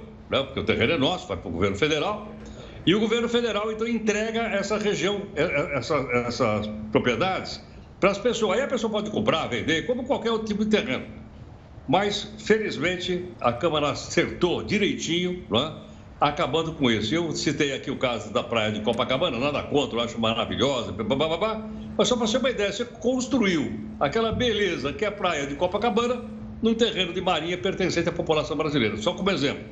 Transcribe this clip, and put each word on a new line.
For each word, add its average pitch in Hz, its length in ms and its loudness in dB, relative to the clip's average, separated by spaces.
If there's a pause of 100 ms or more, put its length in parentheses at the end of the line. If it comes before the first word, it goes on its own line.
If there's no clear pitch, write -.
(300)
né, 131 120 2
porque - 180 -6
o 85 40 -2
terreno 117 280 2
é 170 60 2
nosso, 170 280 2
vai 95 100 -4
pro 92 140 -8
governo 98 260 2
federal, 156 520 0 (580)
e 170 80 6
o 214 60 4
governo 233 280 2
federal, 220 440 0
então, 214 160 -4
entrega 220 540 0
essa 202 360 0
região, 196 440 0 (120)
é, 147 80 2
é, 147 360 0
essa, 147 180 0 (300)
essas 107 440 0 (220)
propriedades 127 680 0 (380)
pras 190 200 4
pessoas. 214 380 2
Aí 269 80 2
a - 40 -2
pessoa 220 220 0
pode 214 200 -2
comprar, 160 380 2
vender, 120 380 0
como 247 180 0
qualquer 233 260 0
outro 220 160 0
tipo 208 180 0
de 214 60 0
terreno. 170 360 2 (840)
Mas, 196 500 2
felizmente, 180 840 0 (160)
a 120 120 4
Câmara 151 380 2
acertou 139 720 0
direitinho, 180 880 0
não 110 100 4
é? 156 280 -6 (320)
Acabando 151 520 0
com 131 180 4
isso. 110 240 2
Eu 165 180 0
citei 147 420 0
aqui 127 160 -6
o 120 60 -2
caso 110 360 -2
da 117 100 2
praia 107 300 0
de 104 80 -4
Copacabana, 123 580 0
nada 135 240 0
contra, 120 360 0
eu 117 40 0
acho 113 180 -4
maravilhosa, 113 720 0
blá, 107 120 -4
blá, 135 240 2
blá, 160 80 0
blá, 214 320 -2 (280)
mas 208 120 4
só 247 80 4
pra 226 100 0
você 220 120 2
ter 247 60 0
uma 262 60 4
ideia, 202 220 0
você 240 120 -4
construiu 226 960 0 (200)
aquela 220 320 2
beleza 190 600 0
que 214 120 -2
é 208 40 2
a 196 40 -4
praia 170 340 0
de 143 80 -4
Copacabana 220 720 0 (360)
num 226 140 4
terreno 185 380 2
de 185 80 -2
marinha 175 360 0
pertencente 175 520 0
à 165 40 -2
população 160 440 0
brasileira, 143 400 2
só 170 180 0
como 190 160 0
exemplo. 135 420 0